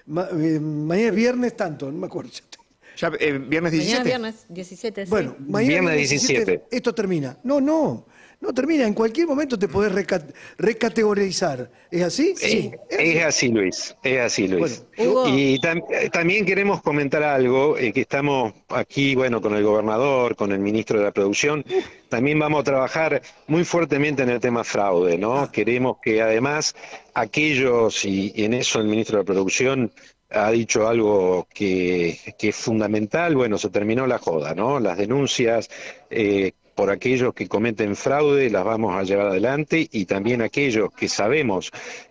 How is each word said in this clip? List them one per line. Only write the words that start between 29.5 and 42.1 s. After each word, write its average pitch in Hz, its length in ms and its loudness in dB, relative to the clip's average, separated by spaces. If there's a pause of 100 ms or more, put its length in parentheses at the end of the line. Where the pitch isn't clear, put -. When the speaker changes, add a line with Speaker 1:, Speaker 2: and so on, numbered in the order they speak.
Speaker 4:
ha 107 200 2
dicho 113 380 2
algo 101 680 2
que, 90 640 0 (180)
que 107 120 -2
es 101 80 -2
fundamental, 110 800 0
bueno, 117 200 2
se 101 120 -2
terminó 107 380 0
la 123 120 0
joda, 80 340 -2
¿no? 120 280 -2
Las 92 180 -2
denuncias, 117 720 0 (400)
eh, 101 420 0 (220)
por 120 160 2
aquellos 123 440 0
que 104 120 -8
cometen 104 480 0
fraude 139 560 2
las 95 140 0
vamos 110 320 0
a 98 80 -2
llevar 101 240 2
adelante, 139 640 0
y 101 140 -2
también 110 360 0
aquellos 110 500 0
que - 160 -4
sabemos 107 600 0 (400)